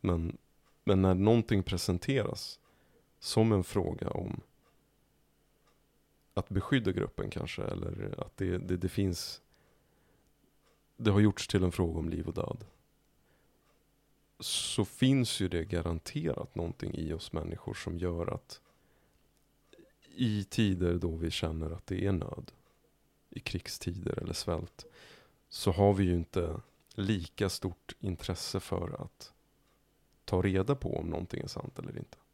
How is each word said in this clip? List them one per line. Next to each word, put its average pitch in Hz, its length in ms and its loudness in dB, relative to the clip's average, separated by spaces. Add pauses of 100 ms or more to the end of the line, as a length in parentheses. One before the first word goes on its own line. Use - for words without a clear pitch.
Men, 85 360 2 (460)
men 95 180 6
när 95 120 8
någonting 104 500 6
presenteras - 960 -2 (600)
som 110 320 2
en 95 120 4
fråga - 460 -2
om - 320 -4 (1900)
att - 160 -2
beskydda 104 420 2
gruppen - 380 -2
kanske, - 340 -6
eller 50 600 -4
att - 120 -18
det, 90 200 0
det, 90 200 -2
det 90 120 0
finns, - 520 -2 (1600)
det 110 140 2
har 98 80 6
gjorts 104 280 4
till 95 160 4
en 87 80 2
fråga 82 280 0
om 82 100 -2
liv 82 180 -2
och 82 60 -4
död, - 320 -4 (1700)
så - 460 0
finns 131 540 4
ju 95 80 2
det 87 180 0
garanterat 85 880 -4
någonting - 400 -4
i 80 180 -4
oss - 200 -8
människor 82 400 -6
som 87 240 -6
gör 85 360 -2
att - 280 -12 (1500)
i 104 280 0
tider 92 520 2
då 85 200 0
vi 82 160 -2
känner 80 400 -2
att 87 160 -10
det 95 180 -2
är 98 60 2
nöd, - 400 -4 (800)
i - 100 -10
krigstider - 800 -6
eller - 140 -6
svält, - 520 -6 (640)
så - 220 0
har 101 220 6
vi 98 100 4
ju 90 100 4
inte 85 480 -2 (320)
lika 98 560 -2
stort - 500 -8
intresse 95 600 -4
för - 420 -4
att - 320 -14 (920)
ta 92 160 2
reda 98 340 4
på - 220 -4
om 82 120 -4
någonting - 340 -4
är - 40 -8
sant - 320 -10
eller - 180 -10
inte. - 200 -12 (160)